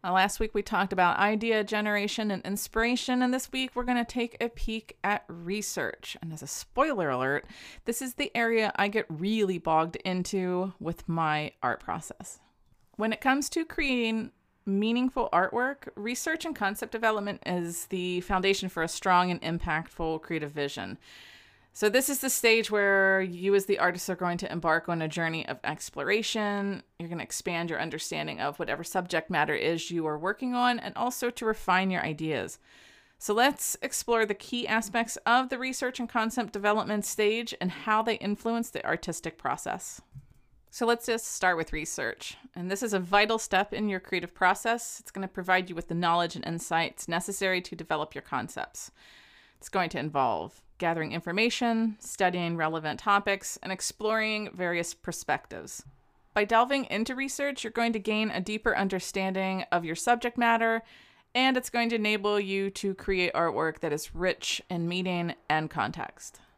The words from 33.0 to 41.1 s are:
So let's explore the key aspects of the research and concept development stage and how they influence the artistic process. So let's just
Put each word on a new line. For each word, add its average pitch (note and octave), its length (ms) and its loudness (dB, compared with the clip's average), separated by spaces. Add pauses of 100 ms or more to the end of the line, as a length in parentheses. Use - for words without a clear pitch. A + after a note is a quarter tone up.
So - 140 -2
let's - 480 2
explore A3+ 440 2
the G#3 80 -4
key - 340 -6
aspects A3+ 580 -2
of B3+ 220 6
the C4 100 -2
research B3+ 440 -4
and A#3 80 -4
concept A3+ 420 0
development G#3 540 2
stage A3 560 2
and F3+ 100 0
how A3 300 2
they A3+ 140 2
influence A3+ 540 -2
the - 160 -6
artistic - 520 -4
process. - 640 -6 (680)
So - 140 -2
let's A#3 200 4
just A#3 280 -2